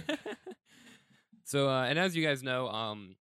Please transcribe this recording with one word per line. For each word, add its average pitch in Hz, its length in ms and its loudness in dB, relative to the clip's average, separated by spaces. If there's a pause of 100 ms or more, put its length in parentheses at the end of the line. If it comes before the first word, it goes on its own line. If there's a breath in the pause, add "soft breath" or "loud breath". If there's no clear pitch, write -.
<laughs> 302 40 0 (1300 loud breath)
So, 139 220 2
uh, 131 160 2
and 147 140 2
as 185 160 2
you 160 100 2
guys 139 160 2
know, 127 280 0
um, 107 480 -6 (160)